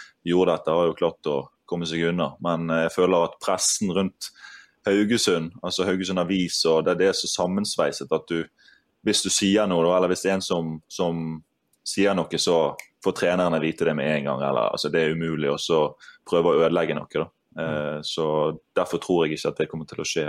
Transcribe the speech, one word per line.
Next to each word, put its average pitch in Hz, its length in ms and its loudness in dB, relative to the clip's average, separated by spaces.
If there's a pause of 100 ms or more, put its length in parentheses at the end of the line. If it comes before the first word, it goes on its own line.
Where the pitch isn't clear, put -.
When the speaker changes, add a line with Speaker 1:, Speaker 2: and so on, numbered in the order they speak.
(260)
Speaker 1:
gjorde 87 300 4
dette 78 200 -2
har 87 120 4
jo 78 100 -4
klart 82 320 -2
å 71 60 -2 (340)
komme 85 160 -4
seg 82 240 -2
unna. 85 220 -2 (100)
Men, 82 280 -2
eh, 80 180 2
jeg - 80 -4
føler 90 320 4
at - 140 -14
pressen 95 520 -2
rundt 95 360 -2 (580)
Haugesund, 98 640 2 (100)
altså 90 220 -4
Haugesund 92 340 -2
Avis, 90 460 0
og 80 220 4
det, 90 120 2
det 95 120 4
er 92 80 -2
så 78 100 -6
sammensveiset 90 880 -2
at - 160 -6
du, 82 120 -2 (600)
hvis 104 200 0
du 98 60 -4
sier 104 380 2
noe 87 180 2
da, 90 100 4
eller 92 160 4
hvis - 120 -2
det 95 80 2
er 95 60 0
en 90 60 -6
som, 82 440 -4
som 82 540 -4 (420)
sier 98 320 0
noe, 82 240 -2
så 80 360 2 (280)
får 95 120 2
trenerne 87 440 2
vite 80 280 -2
det 78 80 2
med 71 120 -2 (100)
en 71 60 -4
gang, 69 200 -2
eller, 60 280 0
altså, - 200 -4
det 82 120 2
er 78 120 0
umulig 80 360 -2
å 73 80 -2
så 82 220 2 (460)
prøve 85 240 4
å 82 120 4
ødelegge 80 320 0
noe - 160 -10
da. 78 140 -2
Eh, - 20 -20 (220)
Speaker 2:
Mm. 76 560 -6
Speaker 1:
så - 180 -4 (540)
derfor 87 240 -2
tror 85 240 2
jeg 78 80 -2
ikke 78 160 -4
at - 80 -8
det 78 100 -2
kommer 80 220 -10
til - 80 -12
å 80 80 -8
skje - 220 -2